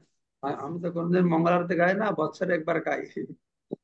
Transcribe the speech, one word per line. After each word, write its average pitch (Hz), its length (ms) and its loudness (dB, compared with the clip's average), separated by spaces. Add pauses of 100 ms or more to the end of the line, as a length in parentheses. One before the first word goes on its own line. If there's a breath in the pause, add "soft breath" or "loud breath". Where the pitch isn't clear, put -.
(420)
আ-, 143 140 -4
আমি 170 260 -8
তো 170 100 -4
কোনোদিন 175 340 2
মঙ্গল 170 280 4
আরতি 175 220 0
গাই 175 180 4
না, 208 180 0
বছরে 170 440 -2
একবার 160 260 -2
গাই। 143 260 -4 (760)